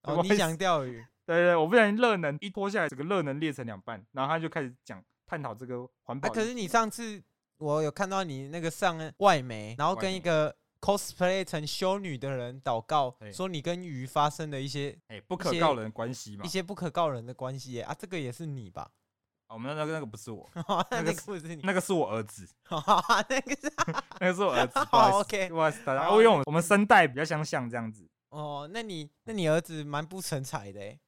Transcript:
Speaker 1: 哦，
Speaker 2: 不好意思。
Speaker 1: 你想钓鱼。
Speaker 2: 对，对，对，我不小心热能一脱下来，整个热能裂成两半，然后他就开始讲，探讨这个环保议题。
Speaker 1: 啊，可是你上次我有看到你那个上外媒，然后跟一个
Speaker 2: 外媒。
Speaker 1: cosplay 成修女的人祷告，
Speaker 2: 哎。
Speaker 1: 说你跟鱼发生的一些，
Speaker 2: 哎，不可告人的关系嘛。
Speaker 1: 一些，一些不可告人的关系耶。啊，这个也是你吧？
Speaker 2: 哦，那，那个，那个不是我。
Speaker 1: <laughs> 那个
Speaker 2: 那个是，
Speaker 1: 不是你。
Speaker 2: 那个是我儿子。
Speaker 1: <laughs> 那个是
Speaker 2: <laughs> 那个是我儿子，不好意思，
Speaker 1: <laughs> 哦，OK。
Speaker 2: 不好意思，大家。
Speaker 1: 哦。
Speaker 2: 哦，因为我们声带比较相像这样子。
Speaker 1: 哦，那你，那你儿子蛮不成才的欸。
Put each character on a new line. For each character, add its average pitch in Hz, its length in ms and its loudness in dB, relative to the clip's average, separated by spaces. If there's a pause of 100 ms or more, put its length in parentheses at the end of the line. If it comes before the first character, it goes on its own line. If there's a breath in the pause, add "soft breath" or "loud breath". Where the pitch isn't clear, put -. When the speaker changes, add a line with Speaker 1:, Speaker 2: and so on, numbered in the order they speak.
Speaker 1:
哦， 147 120 -4
Speaker 2:
不 - 40 2
好 175 60 2
意 190 40 -2
思。 208 60 6
Speaker 1:
你 202 40 4
想 165 180 2
钓 165 280 2
鱼。 120 200 -10 (200)
Speaker 2:
对， 170 120 0
对， 175 100 6
对， 175 100 8
我 156 100 4
不 190 80 2
小 226 100 10
心 208 120 2
热 233 220 4
能 151 220 -2
一 202 80 -8
脱 196 220 -4
下 202 120 0
来， 151 60 0
整 127 80 -8
个 139 80 -6
热 185 180 0
能 143 180 -4
裂 156 120 0
成 123 140 -8
两 101 140 -10
半， 110 320 -12
然 135 120 -2
后 147 80 0
他 165 60 0
就 160 100 -4
开 156 140 -4
始 127 100 -8 (120)
讲， 95 180 -16 (240)
探 160 160 -6
讨 120 100 -6
这 120 140 -12
个 123 180 -8 (200)
环 127 160 -6
保 147 80 -2
议 - 40 -2
题。 226 60 -2
Speaker 1:
啊， 220 40 0
可 226 60 -2
是 247 60 -6
你 208 140 -4
上 226 200 2
次 214 320 -10 (360)
我 151 260 0
有 151 80 0
看 190 180 -4
到 190 140 -2
你 139 260 -8
那 165 120 -10
个 165 100 -2
上 170 260 0 (200)
外 185 260 6
媒， 110 340 -8
然 147 120 2
后 190 80 0
跟 190 180 -4
一 185 60 -6
个 156 260 2
Speaker 2:
外 - 40 -4
媒。 - 60 -18 (220)
Speaker 1:
cosplay 190 680 0
成 151 220 -6
修 185 320 0
女 175 180 -6
的 139 140 -6
人 127 320 -6
祷 117 180 0
告， 139 380 0
Speaker 2:
哎。 104 140 -16
Speaker 1:
说 185 160 -4
你 165 120 -4
跟 175 220 -4
鱼 131 240 -8
发 147 240 2
生 156 180 -8
的 139 120 -6
一 135 80 -6
些， 143 280 -6 (120)
Speaker 2:
哎， 104 140 -14
不 180 140 -6
可 175 220 -2
告 160 160 4
人 110 120 -4
的 110 40 -6
关 120 240 -6
系 104 220 -14
嘛。 - 80 -10
Speaker 1:
一 - 20 -6
些， 170 120 -4
一 - 20 0
些 - 20 -8
不 180 100 -10
可 175 160 -6
告 165 200 0
人 120 180 -6
的 123 80 -12
关 135 240 -8
系 127 140 -12
耶。 117 100 -6
啊， - 160 -8
这 214 80 -14
个 175 140 -6
也 127 100 -4
是 160 160 -10
你 127 240 -10
吧？ - 180 -14 (600)
Speaker 2:
哦， 113 140 -14
那， 143 120 -6
那 151 120 -2
个， 156 60 -4
那 156 80 -4
个 131 60 -8
不 107 100 -14
是 - 140 -14
我。 104 200 -12
Speaker 1:
<laughs> - 40 -20
那 170 80 -8
个 190 280 0
Speaker 2:
那 233 120 -2
个 160 100 0
是， 165 100 -6
Speaker 1:
不 196 160 -10
是 160 160 -12
你。 151 80 -12
Speaker 2:
那 190 100 0
个 180 80 4
是 196 120 -2
我 143 180 2
儿 110 120 -2
子。 101 260 -14 (100)
Speaker 1:
<laughs> - 100 -20
那 208 720 2
个 269 160 -6
是 294 160 -6 (220)
Speaker 2:
<laughs> - 260 -8
那 180 80 2
个 180 60 2
是 190 80 0
我 175 100 4
儿 - 140 4
子， - 240 0
不 240 60 6
好 220 120 10
意 190 40 6
思， 202 60 4
Speaker 1:
<laughs> - 0 -
哦， - 20 6
OK。 196 280 -2
Speaker 2:
不 165 120 -4
好 156 80 6
意 156 40 2
思， - 120 -12
大 135 100 0
家。 143 120 0
Speaker 1:
哦。 202 100 6
Speaker 2:
哦， 220 60 10
因 233 80 10
为 151 160 6
我 147 40 -6
们 160 120 4
声 202 220 4
带 202 220 10
比 127 80 -4
较 147 100 -2
相 156 200 -2
像 135 260 -4
这 120 60 -6
样 113 140 -4
子。 104 180 -20 (220)
Speaker 1:
哦， 147 420 -10
那 226 100 -6
你， 165 260 -8 (160)
那 226 80 -10
你 180 160 0
儿 160 120 4
子 160 240 -10
蛮 147 200 -4
不 185 160 -12
成 143 220 -4
才 104 300 -8
的 101 80 -14
欸。 110 280 -14